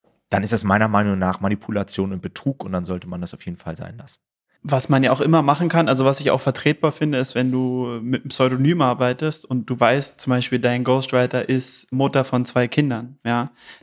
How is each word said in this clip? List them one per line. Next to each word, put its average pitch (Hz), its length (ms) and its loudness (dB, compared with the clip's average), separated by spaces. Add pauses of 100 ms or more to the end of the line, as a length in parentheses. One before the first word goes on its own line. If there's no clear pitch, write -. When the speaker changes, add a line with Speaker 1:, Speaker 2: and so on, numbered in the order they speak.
(300)
Speaker 1:
dann 98 140 0
ist - 80 -4
das 107 140 0
meiner 107 240 4
Meinung 101 280 2
nach 92 220 -2
Manipulation 98 720 -2
und 92 100 -8
Betrug 135 440 -6
und 95 80 -8
dann 90 100 -2
sollte 90 240 -8
man 90 140 -8
das 87 120 -10
auf - 120 -18
jeden 87 120 -8
Fall 82 200 -10
sein 101 200 -14
lassen. - 220 -20 (440)
Speaker 2:
Was 139 260 0
man 135 140 4
ja 123 80 4
auch 135 100 0
immer 160 220 4
machen 147 260 2
kann, 160 180 4
also 131 160 2
was 135 160 4
ich 143 120 0
auch 135 100 2
vertretbar 147 500 0
finde, 147 280 -2
ist, 131 160 -4
wenn 127 160 0
du 127 500 -2
mit 120 220 -2
einem 143 60 -10
Pseudonym 135 520 2
arbeitest 127 640 0
und 123 240 -4
du 127 100 -4
weißt, 127 400 2
zum - 120 -2
Beispiel 123 260 0
dein 123 260 0
Ghostwriter 127 640 0
ist - 460 -4
Mutter 135 320 2
von 123 180 0
zwei 123 240 0
Kindern, 127 560 -2
ja, 120 280 -2 (320)